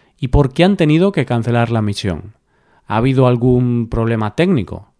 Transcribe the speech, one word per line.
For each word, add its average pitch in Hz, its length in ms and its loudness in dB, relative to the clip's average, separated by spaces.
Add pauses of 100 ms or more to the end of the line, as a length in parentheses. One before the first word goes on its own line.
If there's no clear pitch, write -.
(200)
¿Y 131 100 -6
por 139 240 2
qué 165 100 2
han 190 140 2
tenido 165 340 2
que 147 140 -2
cancelar 117 440 -2
la 117 120 0
misión? 101 520 -6 (540)
¿Ha 104 100 -4
habido 127 300 2
algún 123 600 0
problema 110 460 -2
técnico? 120 640 -2